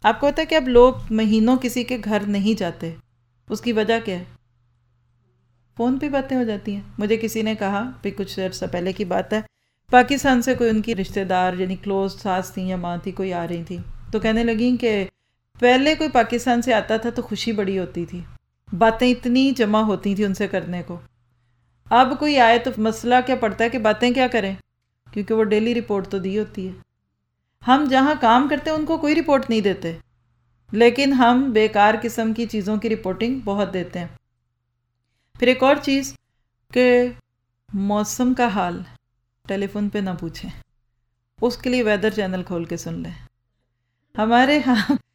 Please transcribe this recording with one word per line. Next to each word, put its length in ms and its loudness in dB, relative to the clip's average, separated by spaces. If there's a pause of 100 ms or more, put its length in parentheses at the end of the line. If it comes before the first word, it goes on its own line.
आपको 220 2
पता 160 0
है 40 -2
कि 80 -2
अब 140 2
लोग 440 6
महीनों 440 4
किसी 280 -2
के 140 -6
घर 280 -2
नहीं 280 0
जाते, 420 -6 (520)
उसकी 240 -4
वजह 280 0
क्या 160 -6
है? 100 -12 (1500)
फ़ोन 220 0
पे 100 -4
बातें 280 -2
हो 80 0
जाती 300 -6
हैं। 240 -12
मुझे 180 0
किसी 260 -4
ने 120 -2
कहा, 240 -2
अभी 320 -8
कुछ 300 -8
अर्सा 260 -6
पहले 260 -4
की 120 -6
बात 300 -4
है, 100 -2 (460)
पाकिस्तान 520 6
से 120 0
कोई 160 0
उनकी 240 -2
रिश्तेदार, 680 -2
यानी 160 -4
close 360 -4
सास 440 -4
थी 120 -6
या 80 -4
माँ 300 -6
थी, 60 -8
कोई 180 -6
आ 140 -4
रही 200 -8
थी, 140 -12 (340)
तो 80 -2
कहने 240 0
लगी 320 0
कि 280 0 (520)
पहले 380 4
कोई 140 -2
पाकिस्तान 520 2
से 120 0
आता 260 0
था 120 -6
तो 120 -6
खुशी 300 -6
बड़ी 240 -2
होती 300 -6
थी, 180 -14 (440)
बातें 400 2
इतनी 440 2
जमा 280 2
होती 340 0
थी 100 0
उनसे 240 -2
करने 340 -6
को। 160 -12 (880)
अब 320 4
कोई 180 0
आए 220 6
तो 200 -4
मसला 420 0
क्या 160 -2
पड़ता 280 -2
है 60 0
कि 80 -4
बातें 360 0
क्या 140 2
करें, 280 -2 (500)
क्योंकि 280 -4
वो 80 2
डेली 300 0
रिपोर्ट 340 -4
तो 120 -6
दी 180 -4
होती 300 -6
है। 80 -12 (880)
हम 260 4
जहाँ 300 2
काम 300 4
करते 220 -4
हैं 60 -2
उनको 220 -2
कोई 160 0
रिपोर्ट 360 0
नहीं 120 0
देते, 340 -4 (760)
लेकिन 420 4
हम 400 4
बेकार 440 4
किस्म 360 -4
की 140 -4
चीज़ों 320 -2
की 100 -2
रिपोर्टिंग 540 -4
बहुत 260 -2
देते 300 -6
हैं। 160 -12 (1200)
फिर 120 2
एक 140 2
और 160 4
चीज़ 360 -2 (580)
कि 460 4 (500)
मौसम 640 0
का 140 0
हाल 360 -4 (600)
टेलीफोन 440 -4
पे 120 -4
ना 140 -4
पूछें, 360 -10 (880)
उसके 320 -2
लिए 120 2
weather 300 0
channel 300 -4
खोल 240 -6
के 100 -8
सुन 260 -10
लें। 120 -12 (1000)
हमारे 420 4
यहाँ 420 2 (160)